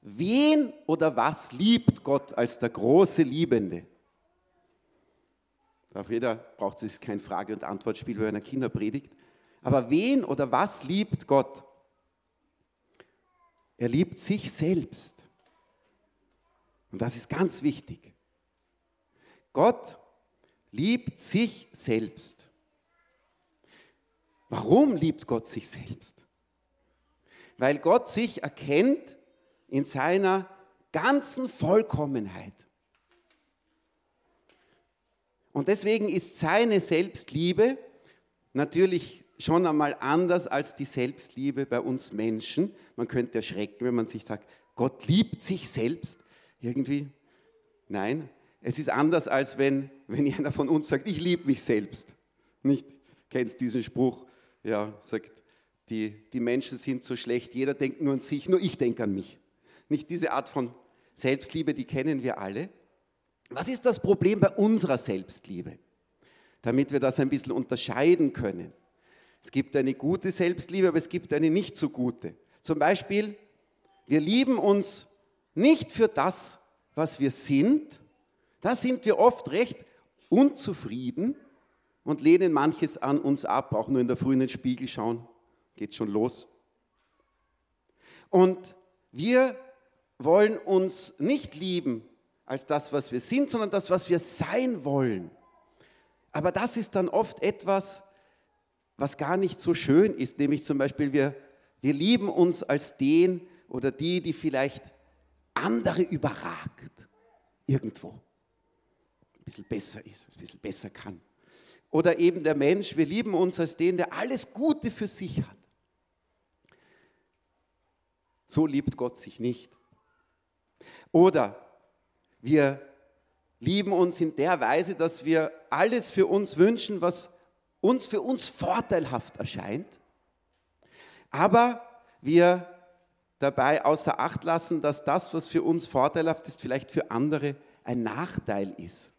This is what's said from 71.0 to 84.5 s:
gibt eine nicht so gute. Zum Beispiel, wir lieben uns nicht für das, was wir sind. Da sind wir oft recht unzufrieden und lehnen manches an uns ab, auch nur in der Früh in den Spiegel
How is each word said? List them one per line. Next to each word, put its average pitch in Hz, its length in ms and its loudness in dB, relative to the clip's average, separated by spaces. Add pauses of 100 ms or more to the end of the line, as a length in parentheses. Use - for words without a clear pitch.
gibt - 240 -6
eine 151 180 2
nicht 180 260 0
so 147 120 -2
gute. 123 460 -4 (260)
Zum 156 180 -2
Beispiel, 202 580 0 (720)
wir 151 140 4
lieben 240 380 2
uns 202 500 0 (460)
nicht 269 380 4
für 220 160 2
das, - 520 -2 (340)
was 156 260 -2
wir 135 100 2
sind. 185 680 0 (600)
Da 240 160 0
sind 247 280 -2
wir - 140 4
oft 240 320 4
recht 214 280 -2 (500)
unzufrieden 202 1080 2 (720)
und 147 160 -2
lehnen 175 320 6
manches 151 460 0
an 139 200 0
uns 139 260 0
ab, 131 300 -2
auch 110 140 -2
nur 131 120 2
in 120 80 2
der 123 80 0
Früh 131 180 0
in 131 60 2
den 131 80 0
Spiegel 127 400 -6